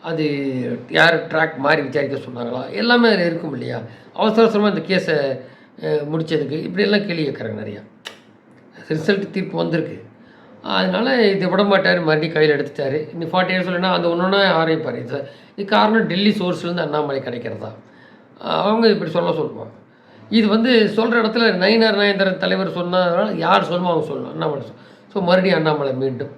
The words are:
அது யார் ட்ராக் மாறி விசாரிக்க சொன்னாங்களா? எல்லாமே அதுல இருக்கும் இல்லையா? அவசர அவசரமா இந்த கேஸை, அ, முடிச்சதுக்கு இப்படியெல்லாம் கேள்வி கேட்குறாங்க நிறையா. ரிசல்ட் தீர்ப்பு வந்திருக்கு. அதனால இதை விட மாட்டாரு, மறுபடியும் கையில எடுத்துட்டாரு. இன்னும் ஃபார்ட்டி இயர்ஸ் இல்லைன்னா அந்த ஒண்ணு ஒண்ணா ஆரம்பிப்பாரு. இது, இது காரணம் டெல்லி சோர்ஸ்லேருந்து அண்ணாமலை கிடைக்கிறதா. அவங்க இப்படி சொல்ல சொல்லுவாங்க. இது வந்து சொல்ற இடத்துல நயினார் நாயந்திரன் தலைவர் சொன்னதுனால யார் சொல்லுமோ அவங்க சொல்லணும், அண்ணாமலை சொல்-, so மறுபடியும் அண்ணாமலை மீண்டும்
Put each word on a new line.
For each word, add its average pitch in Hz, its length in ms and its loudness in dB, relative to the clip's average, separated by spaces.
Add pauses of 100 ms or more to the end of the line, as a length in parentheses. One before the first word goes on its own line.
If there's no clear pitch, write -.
அது 151 380 -2 (500)
யார் 160 380 2
ட்ராக் 160 300 -2
மாறி 147 240 2
விசாரிக்க 139 360 -4
சொன்னாங்களா? 123 540 -8
எல்லாமே 233 360 2
அதுல 190 180 2
இருக்கும் 160 280 -4
இல்லையா? 123 260 -8 (340)
அவசர 214 280 2
அவசரமா 208 260 4
இந்த 180 280 -2
கேஸை, 139 440 -2 (460)
அ, 151 160 0 (100)
முடிச்சதுக்கு 156 400 -2
இப்படியெல்லாம் 202 540 -2
கேள்வி 160 220 -4
கேட்குறாங்க 107 380 -8
நிறையா. 104 180 -12 (1040)
ரிசல்ட் 196 400 0
தீர்ப்பு 175 280 -6
வந்திருக்கு. 160 460 -4 (580)
அதனால 202 680 2
இதை 185 200 0
விட 185 160 2
மாட்டாரு, 185 400 2
மறுபடியும் 156 320 0
கையில 151 240 4
எடுத்துட்டாரு. 143 520 -4
இன்னும் 165 180 -8
ஃபார்ட்டி 185 220 0
இயர்ஸ் 185 180 -2
இல்லைன்னா 180 240 0
அந்த 175 140 0
ஒண்ணு 170 160 0
ஒண்ணா 185 420 4
ஆரம்பிப்பாரு. 127 340 0
இது, 135 280 -8 (280)
இது 196 120 -6
காரணம் 214 400 4
டெல்லி 190 220 2
சோர்ஸ்லேருந்து 180 500 -2
அண்ணாமலை 147 420 -2
கிடைக்கிறதா. 110 500 -8 (680)
அவங்க 220 480 2
இப்படி 170 240 2
சொல்ல 175 220 0
சொல்லுவாங்க. 135 380 -6 (580)
இது 214 180 4
வந்து 220 480 4
சொல்ற 220 40 2
இடத்துல 226 560 2
நயினார் 214 400 4
நாயந்திரன் 196 420 2
தலைவர் 185 400 -2
சொன்னதுனால 180 580 0
யார் 175 280 2
சொல்லுமோ 175 220 -2
அவங்க 156 280 0
சொல்லணும், 127 180 -8
அண்ணாமலை 156 320 -4
சொல்-, - 500 -20
so 196 100 -2
மறுபடியும் 180 340 4
அண்ணாமலை 151 360 0
மீண்டும் 131 440 -4